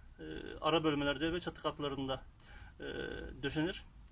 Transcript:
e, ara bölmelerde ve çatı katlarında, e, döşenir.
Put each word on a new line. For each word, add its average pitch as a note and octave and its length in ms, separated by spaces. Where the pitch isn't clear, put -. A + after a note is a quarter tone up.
e, - 40
ara D#3 220
bölmelerde C#3+ 500
ve F3+ 60
çatı E3+ 220
katlarında, C#3 600
e, D3 40
döşenir. D#3 400